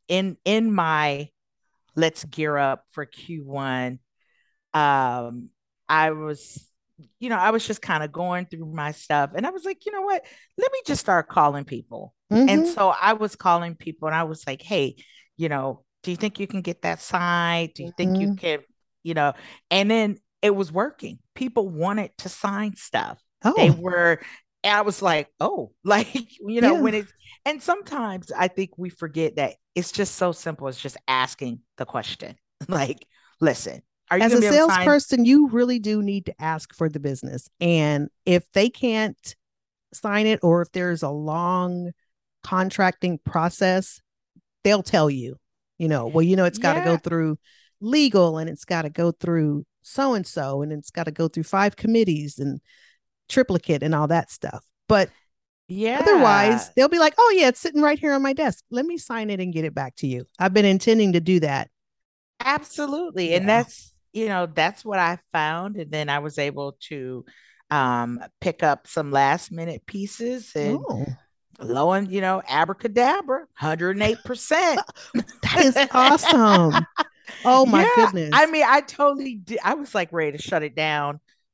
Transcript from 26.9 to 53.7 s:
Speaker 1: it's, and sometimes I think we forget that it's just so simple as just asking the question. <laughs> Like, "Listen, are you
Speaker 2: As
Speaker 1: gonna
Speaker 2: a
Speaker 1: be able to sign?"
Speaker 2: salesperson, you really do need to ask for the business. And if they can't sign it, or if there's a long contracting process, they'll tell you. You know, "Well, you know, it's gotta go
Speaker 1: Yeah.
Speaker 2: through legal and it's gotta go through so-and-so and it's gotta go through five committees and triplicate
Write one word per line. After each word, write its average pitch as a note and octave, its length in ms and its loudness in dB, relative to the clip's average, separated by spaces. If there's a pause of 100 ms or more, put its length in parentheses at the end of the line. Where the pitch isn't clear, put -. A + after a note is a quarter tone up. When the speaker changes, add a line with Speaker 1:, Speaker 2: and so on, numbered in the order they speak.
Speaker 1:
it's, G#3 160 -6 (340)
and D4 160 -6
sometimes C4+ 680 -6
I F3+ 160 0
think F#3 300 -6
we F3+ 120 -8
forget D#3+ 460 -6
that C#3+ 200 -4 (200)
it's F3 160 -6
just - 240 -4
so F3+ 160 -2
simple D3+ 360 -10
as B2+ 100 -10
just - 200 -12 (100)
asking B2+ 520 -4 (180)
the B2 80 -8
question. - 500 -10 (160)
<laughs> - 160 -18
Like, C#3 380 -4 (360)
"Listen, A#2+ 400 -2 (300)
are F3+ 80 2
you G#3+ 40 4
Speaker 2:
As A#3 100 4
Speaker 1:
gonna A#3+ 140 6
Speaker 2:
a - 40 4
Speaker 1:
be D4 40 6
able D#4 120 6
to D4+ 60 4
sign?" F3+ 120 2
Speaker 2:
salesperson, C#4 400 4
you C#4+ 240 8
really B3 300 0
do G#3+ 240 -2
need G3+ 240 -4
to - 140 -12
ask D#3+ 340 -6
for E3 140 -2
the D3+ 100 -8
business. C#3 500 -8 (100)
And D3+ 500 2 (160)
if F3+ 280 2
they G#3+ 160 4
can't A3 680 -4 (580)
sign G#3+ 340 0
it, A3 160 2
or F3 180 4
if E3 100 -6
there's F3+ 320 -4
a D3 60 -2
long F3 840 -4 (520)
contracting F#3 840 -2
process, F#3 720 -2 (640)
they'll G3 200 2
tell D#3+ 260 2
you. C3 280 -6 (460)
You D#3+ 60 0
know, C3 180 0
"Well, D#3+ 160 2
you F#3 140 4
know, F#3 80 4
it's F3 140 -2
gotta E3 200 2
go E3+ 160 2
Speaker 1:
Yeah. - 20 2
Speaker 2:
through E3 400 -2 (440)
legal G#3 560 4
and D#3+ 120 -6
it's - 140 -14
gotta E3 260 -4
go E3+ 220 0
through D#3 540 -2 (160)
so-and-so E3+ 800 -4
and D3+ 100 -6
it's D3 200 -12
gotta D#3+ 200 -8
go E3 160 -2
through D#3+ 160 -4
five G3 320 0
committees F#3 640 0
and C#3 220 -6 (640)
triplicate F3+ 560 0